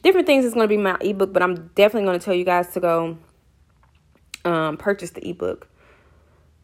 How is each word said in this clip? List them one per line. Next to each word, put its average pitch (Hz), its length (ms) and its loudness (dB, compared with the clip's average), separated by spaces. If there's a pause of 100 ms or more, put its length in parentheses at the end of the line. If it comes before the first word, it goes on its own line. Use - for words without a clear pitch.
Different 359 240 4
things 269 200 4
is 226 100 -4
gonna 220 120 2
be 214 100 2
my 190 220 0
ebook, 196 320 -2
but 180 120 2
I'm 175 320 -4
definitely 208 320 4
gonna 180 100 0
tell 185 160 -4
you 180 100 0
guys 175 300 0
to 180 60 -6
go, 165 380 -2 (1300)
um, 160 320 -2
purchase 196 340 -4
the - 180 -12
ebook. - 380 -6 (960)